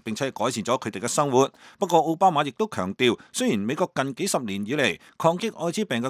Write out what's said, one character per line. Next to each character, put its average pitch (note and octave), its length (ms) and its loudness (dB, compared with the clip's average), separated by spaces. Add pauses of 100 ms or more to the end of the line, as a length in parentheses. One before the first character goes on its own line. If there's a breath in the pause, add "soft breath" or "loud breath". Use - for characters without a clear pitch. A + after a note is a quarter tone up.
並 A2 100 -6
且 C3+ 160 -4
改 - 140 -2
善 A#2 180 -2
咗 B2 160 0
佢 - 100 -8
哋 F#2+ 120 -8
嘅 A#2 80 -4
生 D3 200 0
活。 C3+ 220 4 (260 loud breath)
不 - 80 -4
過， F3 160 4
奧 D#3+ 140 0
巴 F#3+ 160 4
馬 D3+ 140 2
亦 C#3 60 -6
都 - 180 -2
強 F#2+ 260 -4
調， A#2+ 240 4 (140 loud breath)
雖 B3 160 0
然 A#2+ 100 2
美 A2 160 -2
國 F3 180 -2
近 C3+ 220 -2
幾 F3+ 120 -4
十 - 120 0
年 G2+ 260 -4
以 B2 120 -2
嚟 A2 200 2 (200 loud breath)
抗 E3 200 2
擊 G#3+ 200 -6
艾 E3 160 -4
滋 A3 100 -2
病 B2 180 -2
嘅 B2+ 80 -2